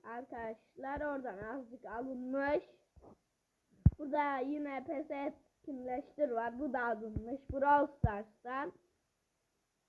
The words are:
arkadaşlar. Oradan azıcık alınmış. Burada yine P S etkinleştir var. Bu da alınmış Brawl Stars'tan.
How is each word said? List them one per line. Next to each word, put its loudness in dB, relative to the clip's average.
arkadaşlar. -8
Oradan -4
azıcık -10
alınmış. -2
Burada 0
yine -2
P -4
S -6
etkinleştir -2
var. -2
Bu 0
da 2
alınmış -4
Brawl 6
Stars'tan. -2